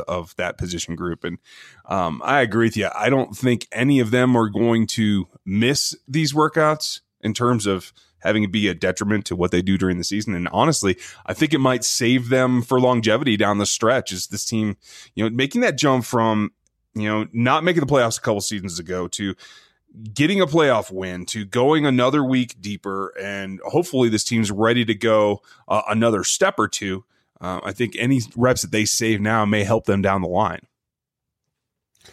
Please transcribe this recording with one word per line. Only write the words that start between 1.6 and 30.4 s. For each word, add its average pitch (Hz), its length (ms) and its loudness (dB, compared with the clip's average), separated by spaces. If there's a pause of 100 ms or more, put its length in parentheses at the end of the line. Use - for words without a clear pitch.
um, 85 400 -2
I 135 160 2
agree 117 240 2
with 113 100 0
you. 98 200 -2
I 110 160 0
don't 131 260 0
think 120 340 0
any 135 280 2
of 113 100 0
them 127 260 4
are 113 140 4
going 113 380 2
to 104 400 0 (180)
miss 110 500 0 (120)
these 143 260 -2
workouts 151 680 0 (200)
in 107 140 -2
terms 120 320 0
of 95 260 -2 (280)
having 107 200 2
it 101 100 0
be 104 160 0
a 90 60 2
detriment 98 520 -2
to 90 100 -6
what 87 160 0
they 90 100 4
do 95 160 2
during 90 220 0
the 87 40 -6
season. 107 300 -4
And 87 140 -4
honestly, 101 500 2 (300)
I 98 80 -6
think 156 180 0
it 147 60 2
might 127 240 0
save 123 460 0
them 127 340 2
for 127 180 2
longevity 120 560 2
down 104 220 2
the 101 80 0
stretch, 120 440 0
is 92 160 -8
this - 180 -8
team, 110 320 -4 (360)
you 101 100 -2
know, 113 60 0
making 135 320 -2
that 180 160 0
jump 131 280 2
from, 110 480 0 (420)
you 107 120 -4
know, 107 240 -2
not 127 320 0
making 170 180 2
the 135 40 0
playoffs 127 320 2
a - 40 -10
couple 104 200 0
seasons 92 380 -6
ago 90 300 -6
to 98 260 -6 (800)
getting 185 280 2
a 180 40 4
playoff 139 460 2
win, 92 340 -8
to 107 200 -8
going 139 400 2
another 131 380 2
week 127 380 -2
deeper, 98 580 -8
and 98 440 -8
hopefully 131 460 0
this 104 160 0
team's 113 260 0
ready 113 320 2
to 110 100 -2
go, 104 480 2 (280)
uh, 104 180 2
another 107 380 2
step - 340 0
or 104 80 2
two. 95 380 -6 (340)
Uh, 90 240 -8
I 98 80 -8
think 107 260 -4
any 127 240 2 (140)
reps 120 260 2
that 90 100 -8
they 110 120 2
save 110 380 0
now 107 240 2
may 104 180 2
help 110 220 0
them 98 160 2
down 98 200 2
the 85 60 -4
line. 90 400 -2 (1500)